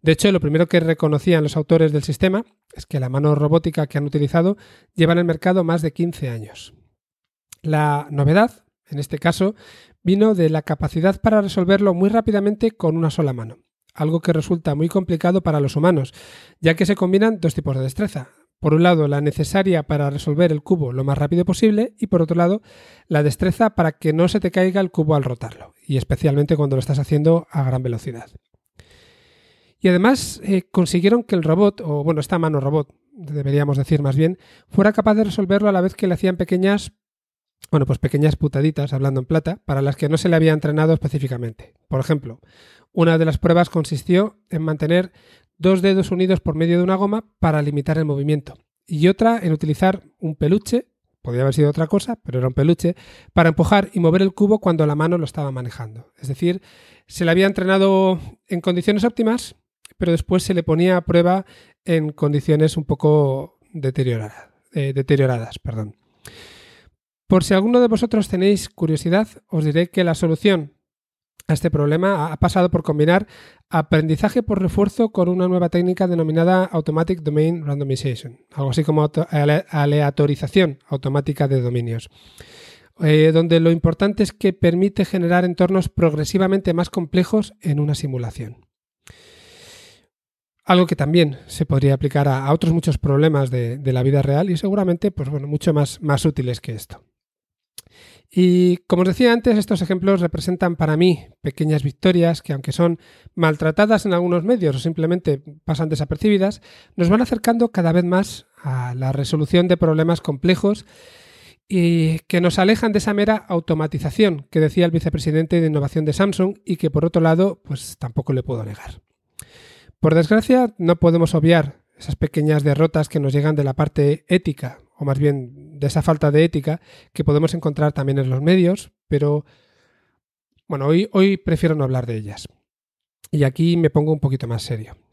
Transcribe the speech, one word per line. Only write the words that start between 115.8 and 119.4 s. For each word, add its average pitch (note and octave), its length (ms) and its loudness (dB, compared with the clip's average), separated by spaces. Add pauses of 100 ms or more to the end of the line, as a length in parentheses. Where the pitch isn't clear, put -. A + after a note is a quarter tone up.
de D3+ 80 -2
Samsung F#3+ 500 0
y F3 140 -4
que, D#3 120 -2
por C#3+ 140 0
otro E3+ 180 0
lado, E3 440 2
pues - 320 -12
tampoco B2+ 340 -6
le B2+ 120 -2
puedo A#2 200 -8
negar. - 380 -16 (960)